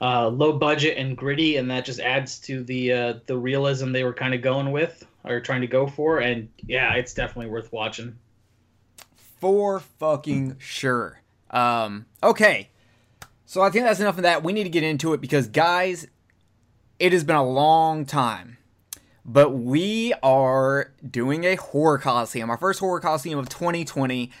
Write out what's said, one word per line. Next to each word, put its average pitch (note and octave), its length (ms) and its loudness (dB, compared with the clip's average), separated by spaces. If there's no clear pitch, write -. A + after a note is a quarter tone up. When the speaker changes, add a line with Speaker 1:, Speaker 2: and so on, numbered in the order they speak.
Speaker 1:
uh, B2 260 2
low D3 240 2
budget D3+ 460 2
and C3 180 -4
gritty, C#3+ 400 0
and B2+ 140 -2
that B2+ 160 -4
just B2 140 -10
adds C3 400 -2
to C3 240 -8
the, B2+ 280 -2
uh, A#2+ 220 0
the B2+ 120 -2
realism C3 540 -2
they B2+ 120 0
were B2 80 -2
kinda C3 240 -2
going C3+ 340 -2
with D3 360 -4
or A#2+ 160 -4
trying B2+ 220 -4
to B2 40 -2
go B2+ 200 2
for. D3+ 320 0
And A#2+ 320 -2
yeah, A#2+ 280 0
it's B2 200 -4
definitely A#2+ 360 -8
worth A2 220 -10
watching. A2+ 460 -8
Speaker 2:
For G3 400 2
fucking C#3+ 760 -4
sure. B2 640 -4
Um, A#2 560 0
okay. F#3+ 460 4
So - 160 -4
I F#3+ 100 4
think A3+ 140 0
that's G#3+ 160 2
enough G3+ 160 0
of F#3 60 -6
that. E3+ 200 4
We E3+ 100 -2
need G#3+ 120 -2
to F3+ 60 -8
get E3 120 0
into D#3 300 0
it C#3+ 80 -2
because, C3 280 0
guys, F3 580 0
it F3+ 140 4
has F3 120 4
been D#3 120 2
a C#3+ 100 4
long D#3 600 2
time. A#2+ 520 -4
But C#3 260 6
we F3 720 0
are C3+ 720 2
doing C3+ 360 -2
a F#3 120 2
horror D3+ 420 2
coliseum, A#2+ 520 -2
our A#2 60 -2
first F#3 240 -2
horror F#3 200 -2
coliseum D#3 380 -2
of C3 100 -6
twenty E3+ 360 -4
twenty. B2+ 460 -4